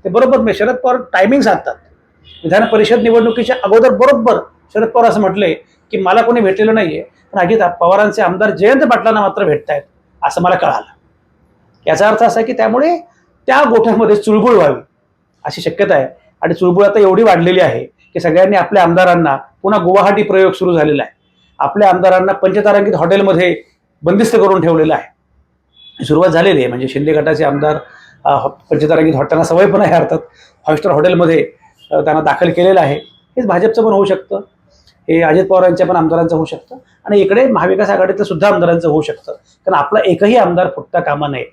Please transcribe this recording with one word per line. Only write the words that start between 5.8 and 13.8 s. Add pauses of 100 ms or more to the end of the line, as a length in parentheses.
की
"मला
कोणी
भेटलेलं
नाहीये, (280)
पण
अजित (220)
पवारांचे
आमदार
जयंत
पाटलांना
मात्र
भेटतायत (400)
असं
मला
कळालं." (960)
याचा
अर्थ
असा
की
त्यामुळे (480)
त्या
गोठ्यामध्ये